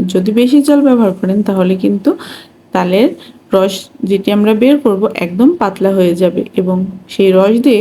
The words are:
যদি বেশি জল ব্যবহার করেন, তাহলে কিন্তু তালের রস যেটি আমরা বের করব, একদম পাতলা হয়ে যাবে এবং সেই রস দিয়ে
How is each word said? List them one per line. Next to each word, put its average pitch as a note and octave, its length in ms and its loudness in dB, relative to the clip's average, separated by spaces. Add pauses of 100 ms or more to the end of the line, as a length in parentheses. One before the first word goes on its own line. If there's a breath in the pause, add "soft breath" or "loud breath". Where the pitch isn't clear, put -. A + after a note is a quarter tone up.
যদি F#3 260 -2
বেশি B3 300 2
জল C#4+ 180 2
ব্যবহার A#3+ 320 2
করেন, F#3 300 -4
তাহলে F#3+ 340 0
কিন্তু G3 340 -2 (640 loud breath)
তালের F#3 360 0 (440 loud breath)
রস F#3+ 220 0 (300)
যেটি F#3+ 280 -2
আমরা G#3 220 2
বের B3+ 240 4
করব, G3+ 240 -2 (120)
একদম F#3 340 0 (100)
পাতলা G3 360 -2
হয়ে F3+ 200 2
যাবে F3 280 0 (120)
এবং F#3 220 -4 (320)
সেই G3 240 0
রস G3 280 4
দিয়ে A#3+ 200 2